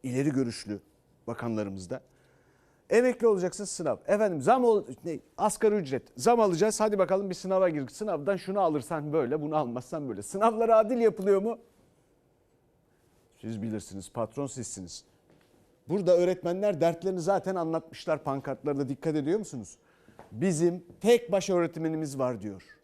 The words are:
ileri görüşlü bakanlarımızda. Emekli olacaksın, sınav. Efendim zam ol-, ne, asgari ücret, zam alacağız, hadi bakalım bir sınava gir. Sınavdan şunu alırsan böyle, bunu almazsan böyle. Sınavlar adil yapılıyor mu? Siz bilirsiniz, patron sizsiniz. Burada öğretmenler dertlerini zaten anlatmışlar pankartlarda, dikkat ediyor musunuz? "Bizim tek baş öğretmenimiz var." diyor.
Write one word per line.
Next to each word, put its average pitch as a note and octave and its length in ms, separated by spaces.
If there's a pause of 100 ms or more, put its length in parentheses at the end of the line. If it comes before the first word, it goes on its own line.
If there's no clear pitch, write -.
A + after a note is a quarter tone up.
ileri C3 260
görüşlü A#2 500 (480)
bakanlarımızda. G#2+ 760 (880)
Emekli A#3+ 380
olacaksın, F#3+ 380
sınav. D3+ 320 (100)
Efendim G3 340
zam A#3+ 240
ol-, A3 200 (200)
ne, D#3+ 140 (180)
asgari G#3 380
ücret, C3+ 280 (140)
zam A#3 220
alacağız, G#3 420
hadi G#3 180
bakalım F#3+ 300
bir F3+ 60
sınava F#3 340
gir. C#3+ 180
Sınavdan F#3 500
şunu F#3+ 220
alırsan D3+ 540
böyle, D3+ 280
bunu D3+ 140
almazsan C3+ 540
böyle. G2+ 140
Sınavlar A3+ 460
adil A3 280
yapılıyor G3+ 440
mu? A3+ 180 (1800)
Siz A2 200
bilirsiniz, G2+ 500
patron B2+ 360
sizsiniz. G2 560 (840)
Burada F3 280
öğretmenler F3+ 640
dertlerini E3+ 400
zaten F#3+ 340
anlatmışlar D#3+ 680
pankartlarda, C#3 640
dikkat D3+ 260
ediyor D#3 240
musunuz? B2 380 (540)
"Bizim E3+ 540 (160)
tek A#3 300
baş G3 180
öğretmenimiz D#3+ 680
var." B2+ 220
diyor. F#2+ 420